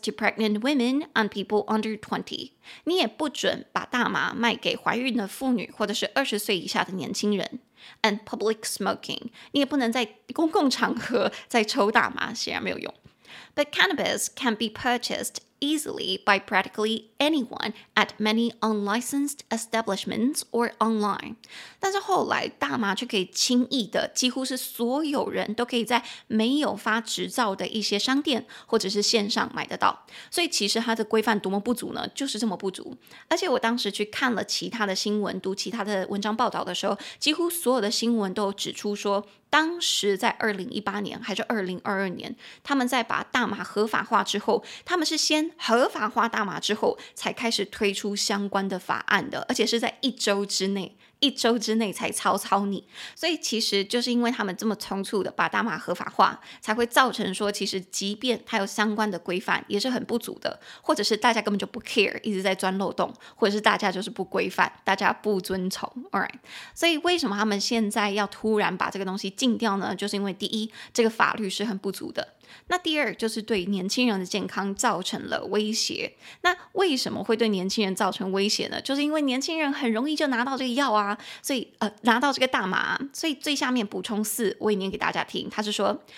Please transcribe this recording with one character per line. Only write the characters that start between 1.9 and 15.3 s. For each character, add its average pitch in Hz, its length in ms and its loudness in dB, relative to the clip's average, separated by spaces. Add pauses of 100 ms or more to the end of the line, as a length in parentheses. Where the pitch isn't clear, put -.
twenty。 - 540 -6 (320)
你 349 140 2
也 294 100 4
不 302 200 -2
准 - 460 -2
把 - 100 -2
大 247 240 0
麻 170 240 0
卖 - 240 0
给 160 200 -2
怀 165 200 -2
孕 247 220 -2
的 202 100 -2
妇 262 260 -2
女 185 220 -2
或 214 120 -2
者 202 60 -2
是 214 200 -2
二 277 100 2
十 233 140 -2
岁 208 180 -2
以 165 120 -4
下 - 160 0
的 185 100 -8
年 180 180 -4
轻 208 240 0
人。 196 240 -4 (440)
And 214 220 2
public 220 360 -4
smoking. - 680 -4 (240)
你 277 60 4
也 277 60 4
不 285 120 0
能 233 140 2
在 247 160 0 (280)
公 320 160 4
共 320 180 6
场 - 260 2
合 220 360 0 (160)
再 226 160 4
抽 220 280 2
大 220 200 4
麻， - 200 -4
显 - 220 -6
然 - 80 -4
没 190 80 -4
有 - 80 -4
用。 - 160 -8 (600)
But 294 160 0
cannabis 277 640 2
can 240 200 0
be 226 120 0
purchased 240 680 -2 (220)